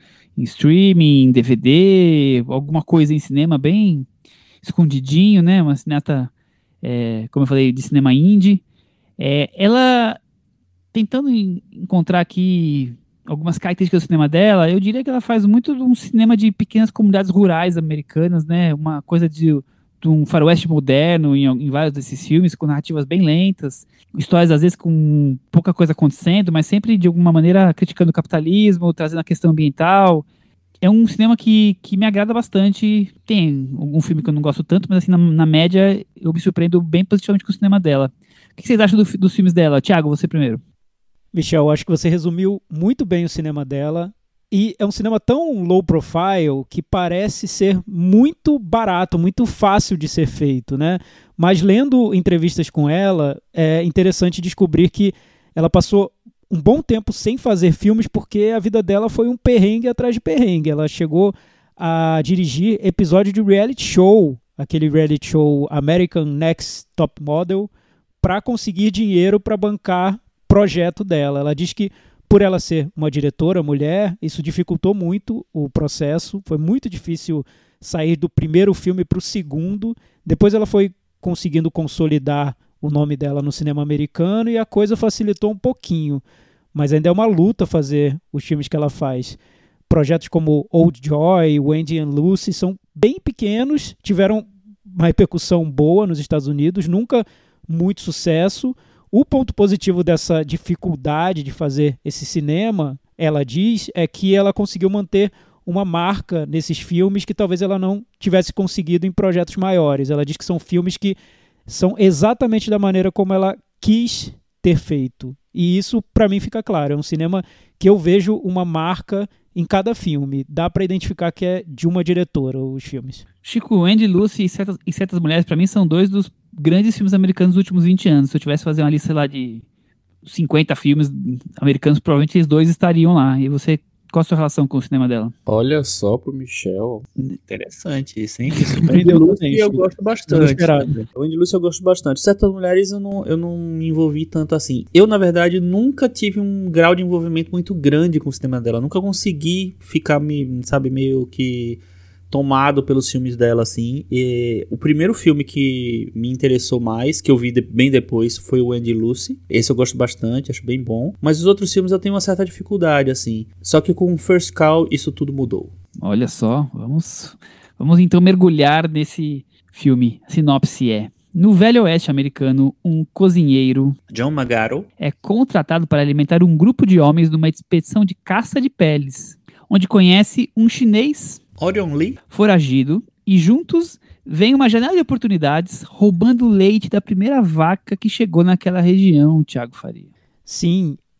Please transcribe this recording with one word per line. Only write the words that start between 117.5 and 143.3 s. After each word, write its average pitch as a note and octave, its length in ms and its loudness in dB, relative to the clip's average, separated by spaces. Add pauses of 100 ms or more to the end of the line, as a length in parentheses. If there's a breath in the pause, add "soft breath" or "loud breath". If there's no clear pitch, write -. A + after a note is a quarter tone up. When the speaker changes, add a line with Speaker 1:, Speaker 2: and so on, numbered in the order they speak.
Speaker 2:
que F#3+ 100 2
eu G#3 80 6
vejo F#3 400 0
uma F3+ 280 -4
marca F3 640 -6 (300)
em F3 80 -2
cada G3 300 -2
filme. C#3 520 -6
Dá E3 220 -4
pra F#3 160 -2
identificar F3 480 -4
que - 140 -6
é F3+ 200 -4
de D#3+ 220 -4
uma F3 160 -2
diretora D3+ 540 -2
os C3 260 -8
filmes. C3 420 -14 (160)
Speaker 1:
Chico, A3 380 -2
Wendy, G#3+ 260 4
Lucy G3 380 0
e F#3 60 0
Certas, G3 260 -8 (100)
e E3 60 -6
Certas F#3+ 260 -4
Mulheres, E3 280 0
pra E3 100 -2
mim, F3 100 2
são F#3+ 200 0
dois F3+ 240 2
dos G3 200 -2 (300)
grandes F#3 360 4
filmes G3 180 0
americanos F#3 400 4
dos F#3 40 4
últimos F3+ 260 2
vinte F#3 240 2
anos. C#3+ 220 4
Se - 60 -2
eu D3 40 -2
tivesse D3 220 -4
que - 20 -8
fazer D#3 180 0
uma D3 80 2
lista, D3+ 160 0
sei D#3+ 80 -2
lá, D3 120 0
de B2+ 360 -8 (600)
cinquenta D#3 500 0
filmes C#3+ 380 0 (480)
americanos, C#3+ 400 2
provavelmente D#3 380 0
eles E3 80 2
dois D#3 220 4
estariam E3+ 460 2
lá. C3+ 240 2
E C3+ 100 -2
você, C#3+ 300 -2 (320)
qual E3 120 0
a - 20 0
sua E3+ 120 -2
relação D3+ 300 0
com C3+ 120 -2
o B2+ 40 -4
cinema C3 240 -2
dela? A#2 260 -4 (140)
Speaker 3:
Olha B2+ 380 0
só A2 340 -2
pro C3+ 140 -10
Michel. A#2 680 -8 (140)
Interessante - 1040 -10
isso, G#2+ 220 -10
hein? C3+ 80 -4
Speaker 2:
<laughs> D3+ 160 -4
Surpreendeu E3+ 540 4
Speaker 3:
Lucy F3 160 6
Speaker 2:
também, C#3+ 180 -2
Speaker 3:
eu G#3+ 120 4
Speaker 2:
Chico. G3 100 -2
Speaker 3:
gosto F#3 260 -2
bastante. G#3+ 380 -2
Speaker 2:
Inesperado. C#3 720 0
Speaker 3:
O B2+ 60 -8
Wendy D#3+ 160 -4
Lucy F3 180 -2
eu F#3 60 0
gosto E3+ 220 -4
bastante. F3+ 380 0
Certas G3+ 300 2
Mulheres F#3 400 0
eu G3+ 80 -8
não, G3 260 -8
eu D#3+ 120 -4